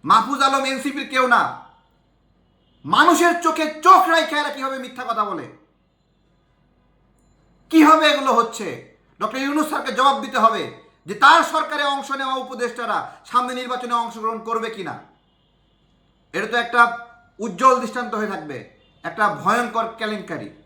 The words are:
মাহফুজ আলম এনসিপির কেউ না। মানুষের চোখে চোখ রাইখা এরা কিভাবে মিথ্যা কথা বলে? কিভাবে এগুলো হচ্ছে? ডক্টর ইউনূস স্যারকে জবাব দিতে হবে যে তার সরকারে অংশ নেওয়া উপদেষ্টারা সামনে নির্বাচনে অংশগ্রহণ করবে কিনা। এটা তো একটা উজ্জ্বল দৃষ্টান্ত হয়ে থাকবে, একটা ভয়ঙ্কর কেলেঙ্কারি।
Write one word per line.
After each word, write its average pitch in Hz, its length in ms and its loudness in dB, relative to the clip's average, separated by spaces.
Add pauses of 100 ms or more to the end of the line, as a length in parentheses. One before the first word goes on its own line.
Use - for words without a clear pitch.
মাহফুজ - 380 2
আলম 277 240 2
এনসিপির 269 440 -6
কেউ 262 180 0
না। 233 140 4 (1400)
মানুষের 320 480 4 (100)
চোখে 320 220 0 (180)
চোখ 370 260 8
রাইখা 320 300 0
এরা 294 100 -4
কিভাবে 269 300 -8
মিথ্যা 247 300 -14
কথা 220 160 -2
বলে? 170 200 -8 (2250)
কিভাবে 311 400 8
এগুলো 269 220 0
হচ্ছে? 220 340 -2 (540)
ডক্টর - 200 -6
ইউনূস 294 260 -2
স্যারকে 349 240 -6
জবাব 262 300 2
দিতে - 160 -6
হবে 220 260 2 (440)
যে 190 80 -8
তার 320 280 6
সরকারে 302 400 -4
অংশ 277 280 -4
নেওয়া 269 240 -4
উপদেষ্টারা 240 640 -6 (280)
সামনে 247 280 -2
নির্বাচনে 247 400 -6
অংশগ্রহণ 226 460 -4
করবে 226 300 -6
কিনা। 165 260 -10 (1400)
এটা 214 140 -4
তো 226 100 -2
একটা 233 240 2 (580)
উজ্জ্বল 233 400 2
দৃষ্টান্ত 226 360 -8
হয়ে 208 180 -4
থাকবে, 151 240 -12 (460)
একটা 175 220 -2 (160)
ভয়ঙ্কর 226 440 0 (140)
কেলেঙ্কারি। 185 500 -8 (160)